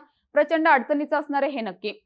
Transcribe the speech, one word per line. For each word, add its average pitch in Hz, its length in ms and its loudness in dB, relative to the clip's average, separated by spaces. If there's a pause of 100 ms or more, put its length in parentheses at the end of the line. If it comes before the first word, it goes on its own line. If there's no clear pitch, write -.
(360)
प्रचंड 320 320 2
अडचणीचं 294 520 2
असणार 285 240 -4
आहे, 285 80 0
हे 262 100 -6
नक्की. 208 300 -8 (140)